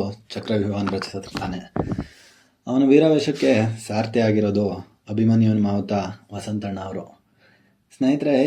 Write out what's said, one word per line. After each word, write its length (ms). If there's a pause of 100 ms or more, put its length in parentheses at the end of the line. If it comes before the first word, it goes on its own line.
(300)
ಚಕ್ರವ್ಯೂಹನ 640
ರಚಿಸಿರ್ತಾನೆ. 680 (1040)
ಅವನ 180
ವೀರಾವೇಶಕ್ಕೆ 680 (280)
ಸಾರಥಿಯಾಗಿರೋದು 840 (440)
ಅಭಿಮನ್ಯುವಿನ 520
ಮಾವತ 300 (400)
ವಸಂತಣ್ಣ 480
ಅವರು. 260 (840)
ಸ್ನೇಹಿತರೆ, 440 (100)